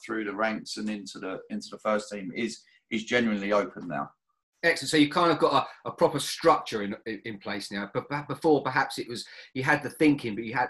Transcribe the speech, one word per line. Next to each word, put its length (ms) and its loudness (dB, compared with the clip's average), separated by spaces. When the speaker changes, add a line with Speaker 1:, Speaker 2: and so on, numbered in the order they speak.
Speaker 1:
through 200 -6
the 100 -6
ranks 420 -2
and 140 -6
into 280 -10
the, 220 -8
into 200 -8
the 80 -14
first 320 -2
team, 240 -10
is, 260 -4
is 140 -2
genuinely 480 0
open 360 0
now. 220 -6
Speaker 2:
Excellent. 280 2
So 60 2
you've 140 8
kind 200 4
of 80 4
got 300 4
a, 60 -6
a 20 -10
proper 260 2
structure 640 2
in, 140 -4
in, 180 -8
in 140 -10
place 320 -8
now. 220 -6
But, 160 -4
but 180 -6
before, 360 4
perhaps 360 -2
it 100 -8
was, 160 -8
you 80 -4
had 200 2
the 80 -6
thinking, 440 2
but 100 -6
you 100 -8
had, 160 0